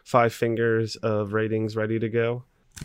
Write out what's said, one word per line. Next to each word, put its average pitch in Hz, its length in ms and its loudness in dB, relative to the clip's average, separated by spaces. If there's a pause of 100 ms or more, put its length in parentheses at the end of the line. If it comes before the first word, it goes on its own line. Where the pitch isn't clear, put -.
five 117 300 4
fingers 113 640 0
of 107 360 -2
ratings 110 420 0
ready 110 240 -2
to 113 100 -4
go? 117 340 0 (420)